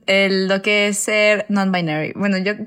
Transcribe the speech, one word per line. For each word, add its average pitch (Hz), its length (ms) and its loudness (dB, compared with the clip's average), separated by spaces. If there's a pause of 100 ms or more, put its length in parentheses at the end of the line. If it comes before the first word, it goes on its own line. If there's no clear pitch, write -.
el, 190 420 2
lo 196 140 0
que 208 280 2
es 202 100 -4
ser 214 500 2
non-binary. 180 680 -2
Bueno, 196 220 -2
yo, 190 160 -2 (140)